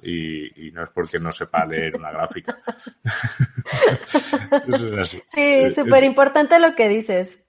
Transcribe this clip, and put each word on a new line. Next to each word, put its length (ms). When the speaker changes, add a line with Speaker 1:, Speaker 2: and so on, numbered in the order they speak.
Speaker 1:
y, 640
y 60
no 100
es 80
porque 300
no 100
sepa 340
leer 320
una 140
gráfica. 480
<laughs> 1600
Eso 260
es 60
así. 200
Speaker 2:
Sí, 80
Speaker 1:
Eh, 320
Speaker 2:
súper 300
Speaker 1:
es 60
Speaker 2:
importante 500
lo 160
que 140
dices, 500